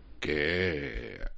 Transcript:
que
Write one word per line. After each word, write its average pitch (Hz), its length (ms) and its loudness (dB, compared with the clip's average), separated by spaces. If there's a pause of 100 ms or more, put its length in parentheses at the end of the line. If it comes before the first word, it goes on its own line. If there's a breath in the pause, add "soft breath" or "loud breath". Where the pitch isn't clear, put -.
(200)
que 76 1000 2 (180)